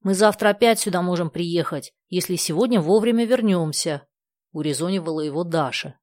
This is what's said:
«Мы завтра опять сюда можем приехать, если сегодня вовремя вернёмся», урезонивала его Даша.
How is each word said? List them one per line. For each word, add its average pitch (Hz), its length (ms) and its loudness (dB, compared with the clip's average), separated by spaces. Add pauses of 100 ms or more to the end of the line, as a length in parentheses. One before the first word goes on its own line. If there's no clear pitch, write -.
«Мы 196 140 0
завтра 208 360 4
опять 226 300 4
сюда 180 220 -2
можем 175 280 -2
приехать, 170 600 -4 (160)
если 180 280 -4
сегодня 208 440 0
вовремя 220 440 2
вернёмся», 180 800 0 (460)
урезонивала 156 680 -2
его 151 240 -2
Даша. 151 580 -4